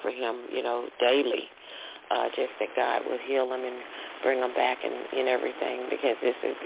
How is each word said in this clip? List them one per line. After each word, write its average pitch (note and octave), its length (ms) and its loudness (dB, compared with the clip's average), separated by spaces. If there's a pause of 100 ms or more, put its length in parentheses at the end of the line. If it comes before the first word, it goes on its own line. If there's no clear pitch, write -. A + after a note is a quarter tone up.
for - 80 -2
him, B2 420 -4
you B2+ 100 0
know, A#2+ 260 -2 (120)
daily, B2+ 480 4 (600)
uh, A#2+ 260 2
just - 240 0
that G#2+ 160 0
God B2 320 2
would B2+ 180 -2
heal C3 240 2
him B2+ 140 -4
and B2 120 -6 (460)
bring C3 180 4
him B2 140 0
back B2+ 300 2
and, A#2+ 100 -2 (220)
and C3 120 4
everything, B2+ 600 0
because - 320 2
this B2 220 4
is, - 240 0